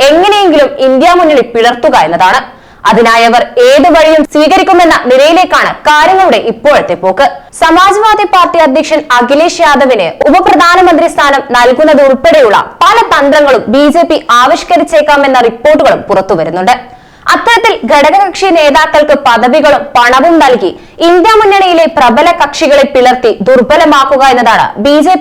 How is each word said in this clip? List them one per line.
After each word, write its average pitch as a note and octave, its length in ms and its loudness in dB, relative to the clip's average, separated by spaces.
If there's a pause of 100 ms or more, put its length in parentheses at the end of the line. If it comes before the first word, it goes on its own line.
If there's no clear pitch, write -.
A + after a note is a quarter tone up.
എങ്ങനെയെങ്കിലും F4 600 2 (180)
ഇന്ത്യ C4+ 340 2
മുന്നണി D4 320 0
പിളർത്തുക A#3+ 420 -2 (120)
എന്നതാണ്. F#3 340 0 (480)
അതിനായി A3+ 380 2
അവർ A#3+ 140 0 (240)
ഏത് C#4 200 2 (100)
വഴിയും D#4 360 2
സ്വീകരിക്കുമെന്ന F4 640 2 (160)
നിലയിലേക്കാണ് D4+ 600 0 (180)
കാര്യങ്ങളുടെ D#4+ 500 2 (120)
ഇപ്പോഴത്തെ A3+ 520 -2
പോക്ക്. F#3 220 0 (360)
സമാജ്വാദി G4+ 720 0
പാർട്ടി E4+ 320 0
അധ്യക്ഷൻ D4+ 360 -2 (160)
അഖിലേഷ് D4 480 -2
യാദവിന് B3+ 420 0 (220)
ഉപപ്രധാനമന്ത്രി F4 840 2
സ്ഥാനം C#4+ 300 -2 (140)
നൽകുന്നത് C4+ 500 2
ഉൾപ്പെടെയുള്ള C4 500 2 (280)
പല G#4 120 2 (160)
തന്ത്രങ്ങളും C#4 500 0 (120)
ബി C#4+ 100 2 (120)
ജെ E4+ 120 2
പി D#4 100 -2 (220)
ആവിഷ്കരിച്ചേക്കാമെന്ന D4 1040 0
റിപ്പോർട്ടുകളും C4+ 640 0
പുറത്തുവരുന്നുണ്ട്. F#3 640 -4 (580)
അത്തരത്തിൽ A4 400 -2 (180)
ഘടകകക്ഷി E4+ 640 0
നേതാക്കൾക്ക് D4+ 600 0 (100)
പദവികളും B3 580 0 (140)
പണവും C4 440 2
നൽകി A#3+ 300 0 (360)
ഇന്ത്യ F4+ 320 2
മുന്നണിയിലെ F#4+ 460 2 (120)
പ്രബല C4+ 300 2 (120)
കക്ഷികളെ C#4+ 540 0
പിളർത്തി B3 380 0 (160)
ദുർബലമാക്കുക C4+ 840 0
എന്നതാണ് A3 340 0 (200)
ബി C#4+ 100 2 (100)
ജെ F#4 160 2